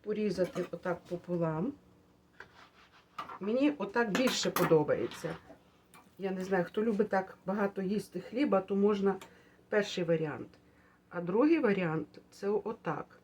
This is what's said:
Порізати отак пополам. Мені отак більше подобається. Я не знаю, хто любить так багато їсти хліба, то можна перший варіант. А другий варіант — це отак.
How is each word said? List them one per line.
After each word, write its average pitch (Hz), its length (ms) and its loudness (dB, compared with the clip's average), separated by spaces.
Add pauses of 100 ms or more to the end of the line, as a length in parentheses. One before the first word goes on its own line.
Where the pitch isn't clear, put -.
Порізати 185 680 -2
отак 175 380 -6
пополам. 175 640 -2 (1700)
Мені 262 380 2
отак 208 340 -2
більше 214 400 0
подобається. 151 840 2 (840)
Я 190 140 -6
не 190 120 -6
знаю, 185 220 2
хто 214 180 -2
любить 208 260 2
так 190 360 0
багато 196 360 0
їсти 190 380 -2
хліба, 214 420 2
то 196 140 -4
можна 196 400 4 (540)
перший 202 340 0
варіант. 156 460 0 (600)
А 175 120 -8
другий 254 380 4
варіант — 180 720 0
це - 200 -8
отак. - 760 -6